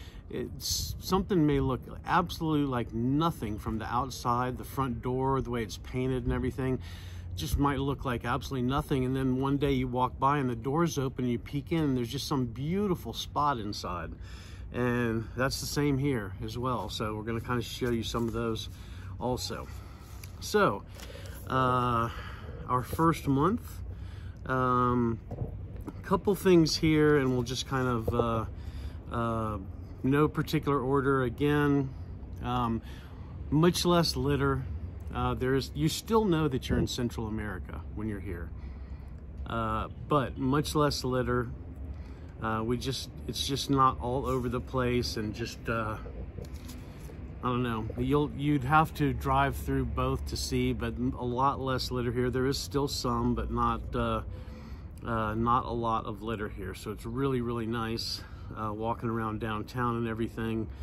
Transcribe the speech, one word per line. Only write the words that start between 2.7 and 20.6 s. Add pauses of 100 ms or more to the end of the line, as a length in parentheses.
nothing
from
the
outside,
the
front
door,
the
way
it's
painted
and
everything, (560)
just
might
look
like
absolutely
nothing.
And
then
one
day
you
walk
by
and
the
door's
open,
you
peek
in,
and
there's
just
some
beautiful
spot
inside. (640)
And (120)
that's
the
same
here (100)
as
well.
So
we're
gonna
kinda
show
you
some
of
those (500)
also. (720)
So, (640)